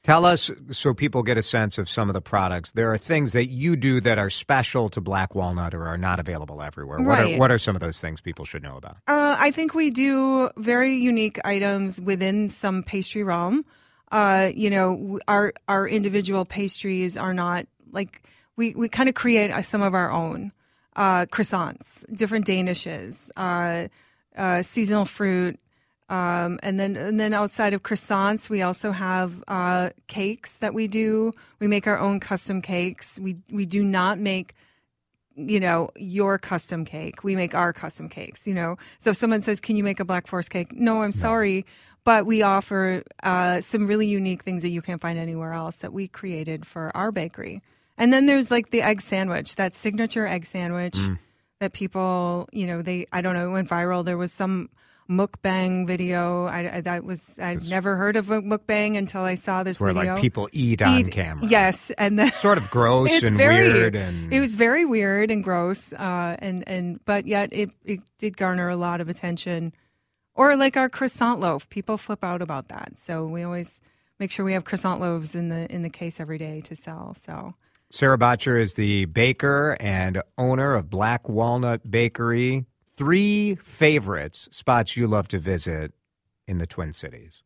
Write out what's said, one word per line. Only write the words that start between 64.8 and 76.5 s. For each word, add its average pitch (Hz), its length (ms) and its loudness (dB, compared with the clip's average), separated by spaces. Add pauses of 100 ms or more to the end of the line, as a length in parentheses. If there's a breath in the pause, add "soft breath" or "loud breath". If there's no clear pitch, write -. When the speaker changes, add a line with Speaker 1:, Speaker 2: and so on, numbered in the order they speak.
Speaker 2:
weird 208 440 2
and 214 140 0
gross, 180 500 -2
uh, 175 460 -4
and, 185 280 -6
and, 175 380 -6
but 202 220 0
yet 101 240 0
it, 104 200 -4 (120)
it 104 160 -6 (180)
did 214 200 -6
garner 180 320 0
a 180 80 -2
lot 175 240 -2
of 160 80 -6
attention. 170 640 -6 (600)
Or, 285 220 6
like, 269 220 4
our 262 120 4
croissant 247 520 0
loaf, 165 280 -2
people 208 280 -6
flip - 260 -8
out 180 180 -4
about 151 280 -8
that. - 280 -14
So 160 280 -8
we 170 180 -6
always 175 380 -8 (360)
make 196 140 -6
sure 196 140 -4
we 190 80 0
have 185 100 -2
croissant 185 380 -2
loaves 170 340 -4
in 170 140 -4
the, 165 220 -6
in 175 100 -6
the 170 80 -6
case 170 320 -10
every 156 160 -8
day 156 240 -10